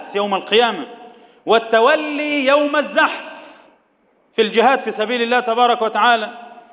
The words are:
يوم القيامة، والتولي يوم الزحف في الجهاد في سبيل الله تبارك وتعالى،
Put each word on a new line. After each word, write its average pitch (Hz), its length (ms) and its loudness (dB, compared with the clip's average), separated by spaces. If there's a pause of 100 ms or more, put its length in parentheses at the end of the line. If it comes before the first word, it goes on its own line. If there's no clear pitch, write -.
(140)
يوم 202 200 -2
القيامة، 202 500 0 (600)
والتولي 285 1000 2
يوم 294 300 2
الزحف 226 440 -2 (1160)
في 226 60 2
الجهاد 220 380 2
في 214 180 -8
سبيل 233 240 -2
الله 240 180 0
تبارك 233 420 0
وتعالى، 220 460 0 (440)